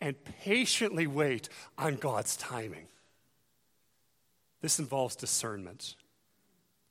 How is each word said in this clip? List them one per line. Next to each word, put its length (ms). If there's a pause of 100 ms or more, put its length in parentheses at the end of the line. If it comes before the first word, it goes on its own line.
and 240
patiently 800
wait 440 (280)
on 200
God's 380
timing. 540 (1700)
This 180
involves 360
discernment. 800 (960)